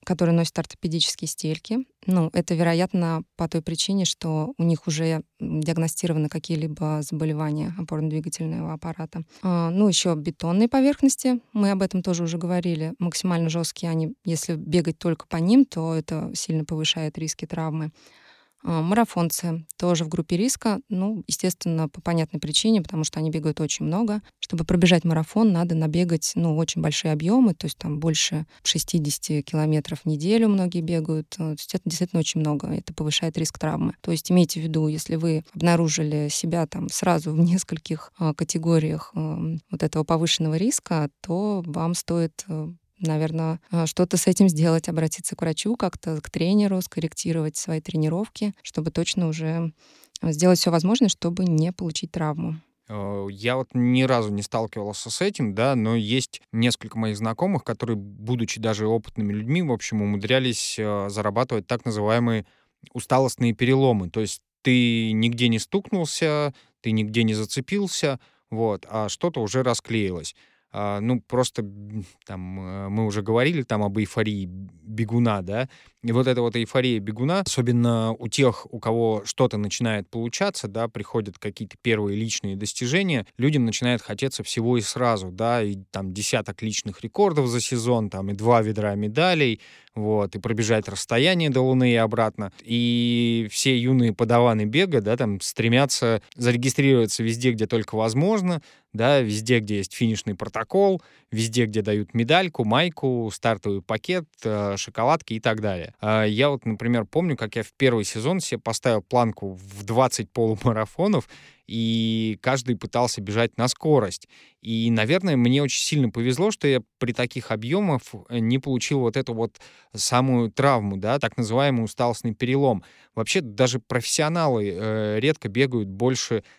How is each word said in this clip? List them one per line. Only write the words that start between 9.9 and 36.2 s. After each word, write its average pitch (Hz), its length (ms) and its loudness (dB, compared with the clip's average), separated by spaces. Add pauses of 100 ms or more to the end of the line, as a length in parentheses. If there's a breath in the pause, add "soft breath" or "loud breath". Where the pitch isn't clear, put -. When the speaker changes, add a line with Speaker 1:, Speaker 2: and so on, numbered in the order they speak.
Speaker 1:
бетонные 170 540 0
поверхности, 269 720 2 (120)
мы 202 180 2
об 196 120 0
этом 180 200 0
тоже 175 200 0
уже 170 160 -2
говорили. 170 600 -2
Максимально 170 500 0
жёсткие 165 420 -2
они, 160 240 -2 (100)
если 165 300 -2
бегать 160 440 0
только - 280 -2
по 165 100 -4
ним, 226 280 6
то 160 300 -2
это 156 400 -4
сильно 156 300 -2
повышает 156 540 -2
риски 160 280 -6
травмы. 160 440 -4 (760 soft breath)
А, 165 160 0
марафонцы 170 840 0 (120)
тоже 170 280 2
в 156 40 -8
группе 175 280 0
риска. 214 420 0 (100)
Ну, 196 380 -2
естественно, 165 600 -2
по - 120 -14
понятной 165 400 -2
причине, 202 400 2
потому 156 240 -4
что - 140 -6
они 156 120 0
бегают 156 300 -2
очень 151 240 -4
много. 208 360 0 (180 soft breath)
Чтобы 165 260 -4
пробежать 175 400 6
марафон, 175 480 4
надо 170 220 0
набегать, 160 600 0
ну, 165 220 2
очень 165 240 -2
большие 156 320 0
объёмы, 190 420 4
то - 120 -8
есть - 100 -8
там 151 220 -6
больше 160 460 0 (180 soft breath)
шестидесяти 151 800 0
километров 156 600 0
в - 40 -20
неделю 196 420 2
многие 180 320 0
бегают. 160 540 -2
Э, - 20 -12
то 160 160 -4
есть - 220 -6
это - 100 -6
действительно 175 360 0
очень 156 200 -2
много, 147 280 0
это - 240 -6
повышает 160 440 -2
риск 160 220 -2
травмы. 160 420 0
То 175 100 -4
есть 165 200 -2
имейте 175 300 4
в - 20 -4
виду, 156 260 0
если 156 280 -4
вы 160 260 0 (120)
обнаружили 156 720 2